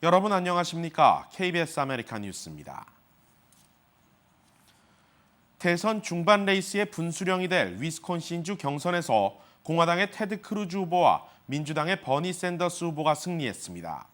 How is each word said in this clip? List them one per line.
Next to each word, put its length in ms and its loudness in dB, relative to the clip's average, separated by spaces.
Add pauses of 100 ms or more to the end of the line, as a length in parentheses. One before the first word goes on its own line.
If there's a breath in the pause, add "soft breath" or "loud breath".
여러분 300 6
안녕하십니까? 960 2
케이비에스 480 -2
아메리카 400 -4
뉴스입니다. 680 -12 (2750 soft breath)
대선 460 0
중반 400 4
레이스의 480 0
분수령이 560 -2
될 320 0
위스콘신주 800 -6
경선에서 800 0 (260 loud breath)
공화당의 480 2
테드 300 -6
크루즈 340 -6
후보와 480 2 (220 loud breath)
민주당의 560 -2
버니 320 -2
샌더스 500 -4
후보가 320 0
승리했습니다. 960 -8